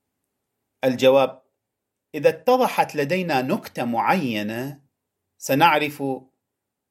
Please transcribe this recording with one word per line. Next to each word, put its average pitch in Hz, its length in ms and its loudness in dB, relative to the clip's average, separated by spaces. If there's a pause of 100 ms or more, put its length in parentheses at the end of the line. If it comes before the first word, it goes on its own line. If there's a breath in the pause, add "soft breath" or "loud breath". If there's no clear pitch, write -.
(840)
الجواب: 131 580 2 (720)
إذا 156 140 2
اتضحت 240 680 0
لدينا 151 460 -2
نكتة 123 440 -6
معينة 117 960 -2 (560)
سنعرف 151 680 2 (880)